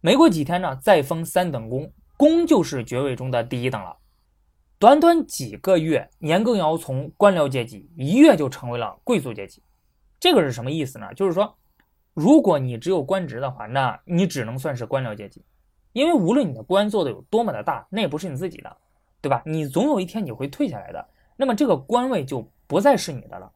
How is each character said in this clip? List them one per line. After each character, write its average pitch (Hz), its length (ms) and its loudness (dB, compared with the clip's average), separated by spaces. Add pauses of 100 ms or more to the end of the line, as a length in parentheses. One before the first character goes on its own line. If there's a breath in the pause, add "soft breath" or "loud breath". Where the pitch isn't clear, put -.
没 180 140 4
过 311 160 8
几 156 140 -2
天 175 180 -2
呢， 135 180 -4
再 180 220 6
封 165 220 -4
三 180 260 -2
等 113 180 -8
公， 131 240 -6 (240)
公 320 300 4
就 233 160 4
是 131 220 -6
爵 123 160 -4
位 135 160 -2
中 131 160 -8
的 120 100 0
第 120 220 -6
一 131 40 0
等 110 140 -6
了。 90 140 -16 (800)
短 277 220 8
短 330 260 4
几 110 300 -12
个 185 220 2
月， 156 400 -2
年 170 260 0
羹 226 140 0
尧 160 180 0
从 143 400 -8
官 202 180 4
僚 151 140 0
阶 131 160 -4
级 110 320 -18
一 151 200 -2
跃 285 200 8
就 147 100 -2
成 123 220 -10
为 120 100 -6
了 110 260 -8
贵 123 140 0
族 127 140 -6
阶 101 140 -12
级。 - 160 -20 (580)
这 349 140 2
个 208 80 6
是 135 100 -2
什 117 100 -10
么 127 80 -6
意 156 140 -4
思 131 140 -14
呢？ - 160 -14
就 196 100 -4
是 185 80 0
说， 202 240 -2 (560)
如 247 300 6
果 180 160 2
你 127 180 -4
只 117 140 -6
有 180 120 0
官 175 240 -4
职 123 140 -10
的 135 100 -6
话， 131 160 -14
那 127 380 -2
你 175 220 0
只 139 180 -4
能 120 140 -8
算 139 180 -6
是 120 80 -8
官 131 180 -4
僚 113 120 -8
阶 104 160 -14
级， - 120 -20 (520)
因 262 120 0
为 339 60 2
无 208 220 2
论 269 120 2
你 143 60 -6
的 113 100 -12
官 202 280 0
做 202 120 0
得 139 80 -2
有 98 200 -12
多 226 120 0
么 196 120 -4
的 107 80 -8
大， 127 260 -6
那 214 140 -4
也 180 60 -2
不 143 100 -6
是 185 100 -8
你 135 80 -10
自 170 140 -6
己 - 80 -18
的， - 180 -20 (460)
对 139 80 -4
吧？ 123 160 -2
你 156 200 -4
总 165 220 0
有 285 100 0
一 185 60 -2
天 208 180 -8
你 147 80 -8
会 113 160 -8
退 233 220 -4
下 123 100 -10
来 92 140 -16
的， - 160 -12 (300)
那 269 80 0
么 247 80 0
这 277 120 2
个 202 80 4
官 240 360 -2
位 190 120 -2
就 131 240 -8 (200)
不 151 120 0
再 262 160 6
是 - 180 -4
你 123 100 -12
的 - 160 -18
了。 92 180 -20